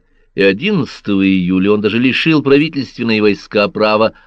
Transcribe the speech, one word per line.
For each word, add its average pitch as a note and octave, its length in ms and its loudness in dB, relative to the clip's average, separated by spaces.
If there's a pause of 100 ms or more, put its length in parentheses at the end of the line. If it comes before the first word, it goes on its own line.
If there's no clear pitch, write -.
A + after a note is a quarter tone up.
(360)
и G2 60 0
одиннадцатого G#2 840 0
июля F#2 460 2
он G#2 80 0
даже G#2 180 0
лишил C#3 460 0
правительственные C3+ 800 -2
войска G2+ 440 0
права G#2+ 460 0 (140)